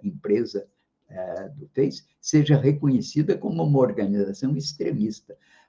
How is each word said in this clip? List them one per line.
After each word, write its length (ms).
empresa, 640
eh, 480
do 120
Face, 360
seja 380
reconhecida 800
como 240
uma 160
organização 760
extremista. 840